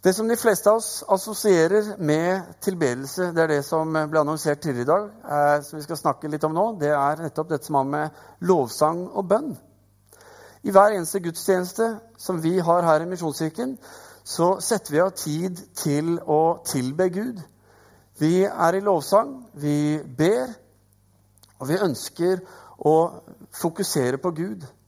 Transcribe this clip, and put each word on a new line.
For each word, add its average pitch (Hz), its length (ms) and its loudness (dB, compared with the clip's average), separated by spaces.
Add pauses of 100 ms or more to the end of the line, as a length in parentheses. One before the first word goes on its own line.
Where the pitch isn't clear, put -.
Det 180 100 6
som 220 140 -2
de 233 80 2
fleste 220 320 2
av 220 140 4
oss - 260 -10
assosierer 202 840 2 (100)
med 170 560 0
tilbedelse, 160 720 -2
det 165 80 -2
er 160 140 4
det 143 100 0
som 160 240 -2
ble 156 320 0
annonsert 147 400 0
tidligere 127 240 -4
i 131 60 -2
dag, 196 160 2 (180)
eh, 147 400 2
som 151 140 -14
vi 151 80 -12
skal 156 160 -8
snakke 151 260 -2
litt 151 160 -4
om 156 80 0
nå, 170 140 0 (160)
det 147 100 0
er 147 320 0
nettopp 160 300 -6
dette - 160 -6
som 151 100 0
har 135 80 0
med 151 300 -4 (260)
lovsang 165 640 2
og 190 240 -6
bønn. 233 240 0 (1120)
I 202 80 -4
hver 202 220 8
eneste 180 260 -4
gudstjeneste 180 640 0 (320)
som 175 240 -4
vi 170 160 2
har 170 240 2
her 165 220 4
i - 20 -8
Misjonskirken, 175 680 -6 (500)
så 180 320 2
setter 190 320 -4
vi 151 140 2
av 190 100 -2
tid 170 480 -6 (160)
til 165 400 0
å 156 220 2 (260)
tilbe 143 400 -2
Gud. 208 320 -6 (800)
Vi 170 240 4
er 170 320 0
i 196 80 -2
lovsang, 196 480 2 (240)
vi 147 480 0
ber, 196 480 0 (1120)
og 135 100 -4
vi 180 80 0
ønsker 180 640 -2 (400)
å 156 140 6 (580)
fokusere 143 640 -2
på 180 160 -4
Gud. 175 320 -8 (200)